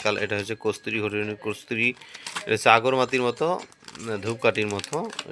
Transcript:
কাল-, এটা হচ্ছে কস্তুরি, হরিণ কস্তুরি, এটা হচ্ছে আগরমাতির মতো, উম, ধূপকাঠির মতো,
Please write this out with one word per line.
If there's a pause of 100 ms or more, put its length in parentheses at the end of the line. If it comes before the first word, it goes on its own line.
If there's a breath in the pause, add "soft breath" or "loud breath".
কাল-,
এটা
হচ্ছে
কস্তুরি,
হরিণ
কস্তুরি, (540 loud breath)
এটা
হচ্ছে
আগরমাতির
মতো, (400)
উম,
ধূপকাঠির
মতো, (220)